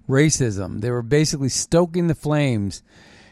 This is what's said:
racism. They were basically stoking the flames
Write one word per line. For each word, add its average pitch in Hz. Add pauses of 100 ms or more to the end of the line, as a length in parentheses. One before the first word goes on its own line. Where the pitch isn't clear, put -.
racism. 113
They 120
were 120
basically 139
stoking 175
the 160
flames 135 (480)